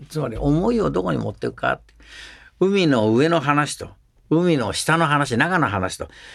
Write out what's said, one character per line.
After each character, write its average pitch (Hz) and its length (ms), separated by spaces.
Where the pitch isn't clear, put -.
つ 156 100
ま 135 100
り、 - 80
思 165 340
い 240 100
を 160 80
ど 165 140
こ 185 80
に 143 60
持 107 140
っ - 40
て - 120
い - 20
く - 60
か - 180
っ - 60
て。 - 140
海 190 280
の 110 260
上 135 160
の 170 120
話 143 340
と、 - 140
海 170 280
の 107 160
下 - 240
の 165 100
話、 143 300
中 170 220
の 135 80
話 92 300
と、 - 100